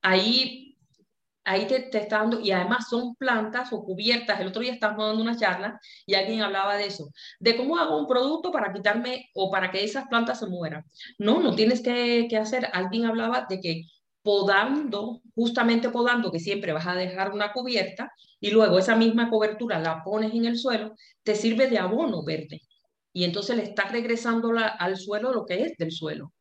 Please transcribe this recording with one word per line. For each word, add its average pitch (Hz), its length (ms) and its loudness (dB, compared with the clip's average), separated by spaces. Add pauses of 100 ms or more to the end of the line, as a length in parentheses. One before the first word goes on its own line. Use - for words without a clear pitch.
ahí, 214 760 2 (640)
ahí 196 240 0
te, 262 140 2
te 226 180 -2
está 214 200 0
dando, 226 200 0
y 196 120 0
además 190 380 0
son 240 260 -2
plantas 247 560 -2
o 214 120 -6
cubiertas. 214 560 0
El 190 80 -4
otro 220 140 -6
día 240 120 -2
estábamos 214 340 -2
dando 220 140 0
una 233 160 0
charla 202 420 -2 (280)
y 190 80 2
alguien 220 260 0
hablaba 196 360 0
de 202 100 -2
eso, 160 220 -10 (300)
de 226 160 4
cómo 269 220 0
hago 311 220 2
un 285 80 -2
producto 294 440 0
para 208 220 -2
quitarme 233 600 -2
o 190 160 0
para 185 180 0
que 190 140 -2
esas 226 240 -4
plantas 233 320 0
se 220 80 -6
mueran. 160 380 -6 (340)
No, 220 200 4
no 269 140 2
tienes 233 280 2
que, 240 480 2
que 233 80 0
hacer. 220 360 -2
Alguien 196 320 0
hablaba 226 420 0
de 190 120 -6
que 165 240 -4 (400)
podando, 214 960 2 (140)
justamente 233 540 2
podando, 233 420 0
que 165 80 -4
siempre 196 320 -4
vas 165 160 -2
a 180 80 -2
dejar 185 380 -4
una 208 180 -2
cubierta, 247 580 -4 (300)
y 208 120 -2
luego 208 280 8
esa 220 160 4
misma 226 340 4
cobertura 214 500 0
la 160 220 -2
pones 214 320 -2
en 233 120 2
el 233 120 0
suelo, 220 380 -2 (280)
te 214 120 2
sirve 226 320 2
de 240 100 2
abono 196 460 0
verde. 156 380 -6 (500)
Y 180 140 0
entonces 202 320 -2
le 214 60 0
estás - 280 -2
regresando 233 640 0
la, 226 140 2
al 190 280 -2
suelo 208 380 -4
lo 208 120 -4
que 180 180 -2
es 330 140 -6
del 165 140 -4
suelo. 151 500 -8